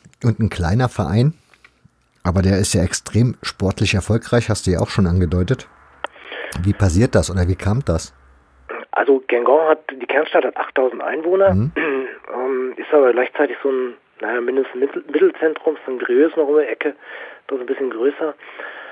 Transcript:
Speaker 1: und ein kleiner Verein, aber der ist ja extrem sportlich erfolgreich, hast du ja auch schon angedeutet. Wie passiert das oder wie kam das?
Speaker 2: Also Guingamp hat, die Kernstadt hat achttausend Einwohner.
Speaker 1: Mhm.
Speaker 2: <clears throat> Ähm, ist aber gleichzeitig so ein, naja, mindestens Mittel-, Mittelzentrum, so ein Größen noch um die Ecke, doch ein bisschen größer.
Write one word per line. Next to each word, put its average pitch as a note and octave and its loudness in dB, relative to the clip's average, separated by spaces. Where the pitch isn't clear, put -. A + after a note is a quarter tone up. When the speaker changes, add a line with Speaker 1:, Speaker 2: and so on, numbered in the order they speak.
Speaker 1:
und A#2 2
ein G#2+ 2
kleiner G2+ 0
Verein, A#2 2
aber F#2 2
der F#2+ 4
ist G2+ 0
ja F#2 2
extrem - 0
sportlich - -2
erfolgreich, A2 0
hast - -2
du F#2 4
ja E2+ 0
auch G#2 0
schon G2 2
angedeutet. F2+ 0
Wie G2 2
passiert G2 2
das F2+ 2
oder F2+ 0
wie F#2 0
kam A#2+ -2
das? - -2
Speaker 2:
Also C3+ 2
Guingamp C3 2
hat, D#3 2
die C3 -12
Kernstadt D3 0
hat - -6
achttausend B2+ -2
Einwohner. F#3 2
Speaker 1:
Mhm. D3+ 0
Speaker 2:
<clears throat> C#3 -2
Ähm, B2+ -4
ist - -10
aber C3+ 6
gleichzeitig B2+ 0
so C#3 0
ein, B2+ -2
naja, A#2 -4
mindestens B2+ -2
Mittel-, C#3 -4
Mittelzentrum, D#3 0
so C3+ -6
ein B2+ -6
Größen C3+ 2
noch C#3 0
um D3+ 2
die D3 4
Ecke, C#3 -4
doch C3+ -4
ein B2 -10
bisschen C3 -4
größer. C#3+ -2